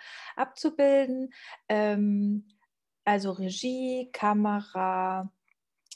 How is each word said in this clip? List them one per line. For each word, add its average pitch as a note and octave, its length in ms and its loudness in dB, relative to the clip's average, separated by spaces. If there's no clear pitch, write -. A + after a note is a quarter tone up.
abzubilden. C4+ 960 2
Ähm, G#3 760 2
also G3 220 2
Regie, B3+ 840 -4
Kamera, F#3+ 1200 0